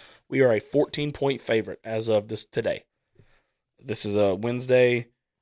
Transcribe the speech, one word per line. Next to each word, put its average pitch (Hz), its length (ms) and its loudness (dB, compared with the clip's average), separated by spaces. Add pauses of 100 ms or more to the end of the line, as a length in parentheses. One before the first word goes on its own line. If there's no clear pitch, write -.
(280)
We 135 140 2
are 127 100 6
a 107 80 2
fourteen 147 520 -2
point 139 280 -2
favorite 107 440 -2
as 113 260 -4
of 107 200 0
this 110 160 -6
today. 104 380 -4 (960)
This 110 260 -4
is 101 100 -2
a 101 180 2
Wednesday, 123 720 2 (360)